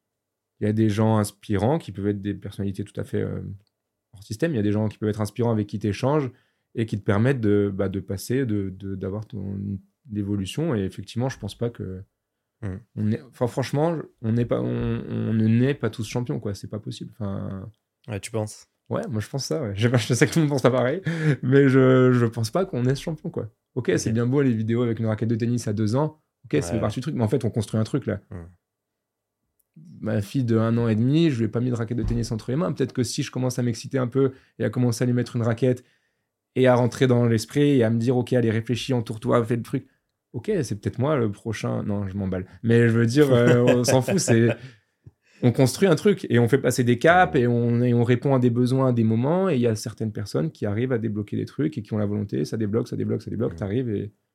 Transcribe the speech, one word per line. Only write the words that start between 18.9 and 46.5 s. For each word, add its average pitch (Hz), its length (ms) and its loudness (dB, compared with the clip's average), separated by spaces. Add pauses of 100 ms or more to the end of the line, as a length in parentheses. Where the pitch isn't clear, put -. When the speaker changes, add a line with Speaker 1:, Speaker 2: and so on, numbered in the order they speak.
Speaker 1:
moi, 107 100 -4
je - 80 -8
pense 139 180 -8
ça, 156 140 -4
ouais. 104 140 -6
Je 101 80 -2
sais 120 80 2
pas, 131 60 4
je 120 180 0
sais 143 140 4
que - 40 -8
tout 165 60 0
le 160 60 4
monde 143 60 0
pense 143 120 0
pas 123 80 4
pareil, 127 320 0 (400)
mais 135 260 6
je, 131 440 6
je 120 120 4
pense 113 280 -4
pas 185 120 0
qu'on 127 200 -4
est 131 100 2
champion, 165 360 -8
quoi. - 200 -8 (240)
Ok, 123 220 -2
c'est - 140 -2
Speaker 2:
Ok. 110 40 0
Speaker 1:
bien 117 140 0
beau 139 140 2
les 131 100 2
vidéos 113 300 0
avec 117 180 -2
une 110 60 -2
raquette 110 220 -2
de 120 60 0
tennis 120 320 -2
à 110 60 -2
deux 107 240 0
ans. 151 260 -2 (220)
Ok, - 80 -8
ça 151 60 2
Speaker 2:
Ouais, 139 40 2
Speaker 1:
fait - 120 -6
Speaker 2:
ouais. 110 60 -2
Speaker 1:
partie 110 200 -2
du - 20 -6
truc, 151 140 -6
mais 120 80 0
en 107 40 2
fait, 135 160 0
on 107 60 -2
construit 110 300 -2
un 110 40 0
truc, - 220 -4
là. 101 140 -4 (100)
Speaker 2:
Hmm. 87 140 -14 (1600)
Speaker 1:
Ma 107 200 -2
fille 127 240 -2
de 113 140 2
un 113 180 2
an 117 120 0
et 110 80 2
demi, 147 340 4
je 120 80 -2
lui 113 80 0
ai - 20 -8
pas 117 120 -2
mis 123 100 -2
de 120 40 -2
raquette 117 220 -4
de 123 60 -2
tennis 113 280 -2
entre 117 200 -6
les 131 60 -2
mains. 175 160 -2
Peut-être 131 200 -4
que 127 100 -2
si 135 200 -4
je - 80 -8
commence 127 280 -4
à 123 40 -2
m'exciter 120 360 -4
un 127 80 0
peu 131 260 2 (260)
et 117 60 -2
à 117 60 0
commencer 123 340 0
à - 20 2
lui 123 80 2
mettre 120 220 -2
une 120 60 0
raquette 123 400 0 (720)
et 127 120 4
à 123 80 6
rentrer 123 320 2
dans 120 200 4
l'esprit 135 520 2
et 113 60 4
à 110 60 2
me 117 80 0
dire, « 123 200 0
Ok, 120 160 0
allez, 117 160 4
réfléchis, 110 420 -2
entoure-toi, 120 520 0
fais 117 120 -2
le 113 60 -6
truc. » - 260 -8 (460)
Ok, 120 160 -6 (120)
c'est 107 180 -6
peut-être - 180 -6
moi 147 180 0
le 113 140 0
prochain. 113 520 -6
Non, 101 260 -4
je 95 80 -10
m'emballe. 95 300 -4 (160)
Mais 117 260 6
je 113 100 4
veux 117 80 4
dire, 135 260 4
euh, 120 320 6
on 123 200 4
s'en 131 180 6
fout, 190 160 0
c'est, 117 300 4
Speaker 2:
<laughs> - 920 -8
Speaker 1:
on 120 100 6
construit 135 360 4
un 156 60 6
truc 202 360 2
et 117 80 4
on 120 100 4
fait 139 100 6